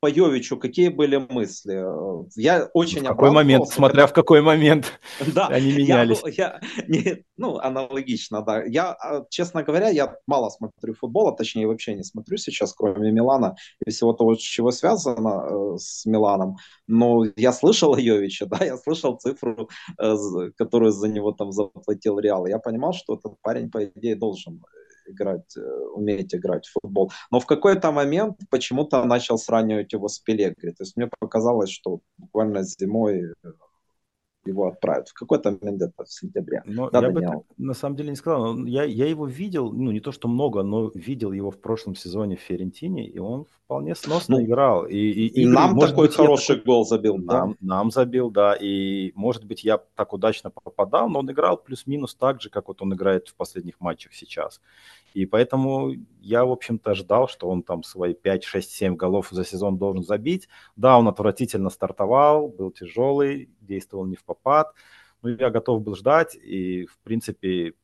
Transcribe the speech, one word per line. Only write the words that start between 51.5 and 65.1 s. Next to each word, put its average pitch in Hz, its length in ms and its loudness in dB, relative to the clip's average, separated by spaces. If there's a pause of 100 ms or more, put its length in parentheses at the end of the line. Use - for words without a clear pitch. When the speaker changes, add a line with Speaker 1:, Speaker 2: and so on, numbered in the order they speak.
Speaker 2:
плюс-минус 135 560 -8
так 131 260 -2
же, - 100 -14
как - 180 -8
вот 98 140 -12
он 98 120 -4
играет 95 340 0
в - 80 -20
последних 87 440 -12
матчах 85 340 -8
сейчас. - 460 -12 (540)
И 95 120 -2
поэтому 135 680 0 (280)
я, 117 240 2
в 127 80 0
общем-то, 113 420 -4
ждал, 104 340 0
что - 200 -8
он 90 140 -2
там 85 220 -8
свои 87 300 -4
пять, 95 300 -2
шесть, - 280 -6
семь 92 240 -2
голов 92 340 -2
за 90 140 -6
сезон 98 340 -4
должен 95 260 -4
забить. 107 440 -4 (280)
Да, 123 220 6
он 113 100 6
отвратительно 101 640 -2
стартовал, 139 760 0
был 95 240 -8
тяжёлый, 139 800 -2 (100)
действовал 98 460 -10
не 92 100 -8
в - 80 -20
попад. 151 480 0 (500)